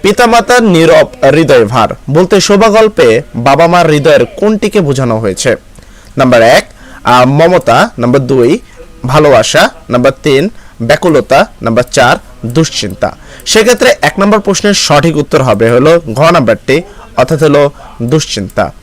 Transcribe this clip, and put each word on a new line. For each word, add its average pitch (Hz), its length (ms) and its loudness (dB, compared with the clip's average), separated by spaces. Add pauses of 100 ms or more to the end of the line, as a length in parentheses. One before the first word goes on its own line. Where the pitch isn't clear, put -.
পিতামাতার 233 600 2
নীরব 165 440 2 (280)
হৃদয় 135 300 2
ভার 110 240 -2 (220)
বলতে 185 300 2
শোভাগল্পে 202 840 0 (120)
বাবা 139 320 0
মার 170 240 2
হৃদয়ের 143 340 2
কোনটিকে 208 560 -2
বোঝানো 131 380 -2
হয়েছে? 110 380 -4 (640)
নাম্বার 123 240 2
এক, 131 280 2 (340)
আহ, 123 200 2
মমতা, 160 760 0
নাম্বার 123 280 -2
দুই, 131 320 0 (480)
ভালোবাসা, 143 640 2 (200)
নাম্বার 123 220 0 (100)
তিন, 151 280 0 (320)
ব্যাকুলতা, 147 640 0 (160)
নাম্বার 113 300 -2
চার, 131 240 2 (300)
দুশ্চিন্তা। 156 680 -6 (300)
সেক্ষেত্রে 240 560 0
এক 151 160 -2
নম্বর 208 220 0
প্রশ্নের 202 340 -2
সঠিক 151 420 0
উত্তর 135 260 -2
হবে 113 280 0
হলো 151 300 2 (120)
ঘ 147 180 0
নাম্বারটি, 139 520 0 (340)
অর্থাৎ 135 260 -2
হলো 143 280 2 (320)
দুশ্চিন্তা। 104 680 -4 (100)